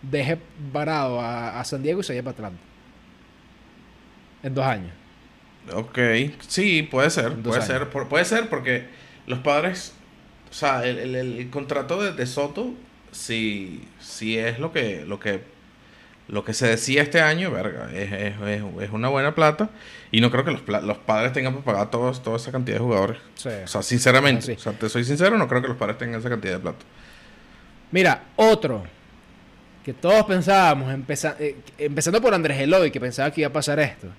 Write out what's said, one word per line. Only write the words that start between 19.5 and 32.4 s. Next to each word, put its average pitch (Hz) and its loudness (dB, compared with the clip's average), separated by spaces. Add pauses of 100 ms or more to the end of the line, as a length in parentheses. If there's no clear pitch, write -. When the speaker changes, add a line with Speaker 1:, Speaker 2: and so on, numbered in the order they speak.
Speaker 2:
y 110 4
no 120 6
creo 120 2
que 160 0
los 123 -4
pla-, 104 -2
los 98 -2
Padres 110 0
tengan 131 -2
para 139 -8
pagar 104 0
todos, 127 -2
toda 113 -2
esa 123 -6
cantidad 123 -2
de 110 0
jugadores. 104 2 (160)
Speaker 1:
Sí. - -10 (160)
Speaker 2:
O 92 -12
sea, 101 -2
sinceramente, 127 4
Speaker 1:
Sí. 123 -4
Speaker 2:
o 107 -6
sea, 107 -6
te 107 -4
soy 120 0
sincero, 175 4
no 160 4
creo 127 2
que 131 -4
los 123 -4
Padres 104 -2
tengan 117 -6
esa 120 -4
cantidad 101 -2
de 92 -4
plata. 87 -8 (1080)
Speaker 1:
Mira, 175 4 (120)
otro 208 4 (1000)
que 131 -8
todos 208 6
pensábamos, 175 4
empeza-, 139 -4
eh, 147 -2 (220)
empezando 151 2
por 226 6
Andrés 151 0